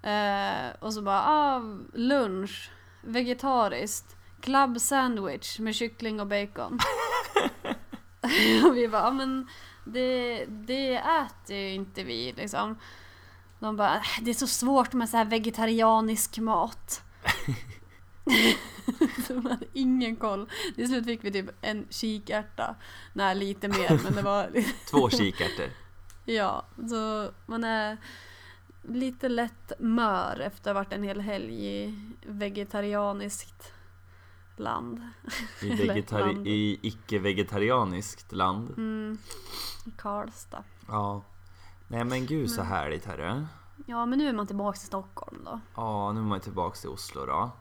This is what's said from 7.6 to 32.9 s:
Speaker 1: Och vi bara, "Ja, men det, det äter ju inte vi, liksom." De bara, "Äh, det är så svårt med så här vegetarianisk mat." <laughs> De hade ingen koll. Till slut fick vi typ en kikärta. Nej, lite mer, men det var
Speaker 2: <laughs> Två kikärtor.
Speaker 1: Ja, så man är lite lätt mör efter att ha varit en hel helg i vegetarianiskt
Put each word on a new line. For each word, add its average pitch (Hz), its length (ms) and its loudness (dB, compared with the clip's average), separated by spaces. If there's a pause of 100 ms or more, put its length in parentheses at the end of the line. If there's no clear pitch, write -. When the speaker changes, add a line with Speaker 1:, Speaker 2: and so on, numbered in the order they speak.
Speaker 1:
Och 247 80 6
vi 240 100 4
bara, 220 140 4
"Ja, 233 100 6
men 262 360 0 (380)
det, 247 600 0
det 254 500 0
äter 269 600 0
ju 196 180 -2
inte 190 300 -6
vi, 120 300 -4
liksom." 214 420 -2 (840)
De 214 180 -4
bara, 202 180 4
"Äh, 311 60 0 (200)
det 226 80 0
är 233 60 4
så 269 120 0
svårt 247 460 4
med 233 160 2
så 233 80 2
här 226 80 6
vegetarianisk 220 1120 4
mat." 220 640 0 (1200)
<laughs> 240 1000 4
De 254 180 -2
hade 254 280 -2
ingen 254 420 4
koll. 208 340 -2 (260)
Till 240 120 -2
slut 247 180 2
fick 233 180 -4
vi 202 80 -2
typ 196 180 -2 (120)
en 214 280 -4
kikärta. 214 840 -4 (380)
Nej, 196 220 2
lite 196 320 -2
mer, 180 360 2
men 190 100 0
det 202 80 0
var 202 280 0 (200)
Speaker 2:
<laughs> - 220 -10
Två 131 180 6
kikärtor. 90 560 0 (600)
Speaker 1:
Ja, 214 400 -2 (240)
så 220 400 -2 (160)
man 226 180 -4
är 220 340 0 (840)
lite 254 480 -2
lätt 233 500 -2
mör 220 600 2
efter 202 320 -4
att 196 60 2
ha 196 60 0
varit 196 100 -6
en 202 100 -4
hel 202 180 -2
helg 208 440 -4
i 202 340 -6 (260)
vegetarianiskt 202 1500 -4 (840)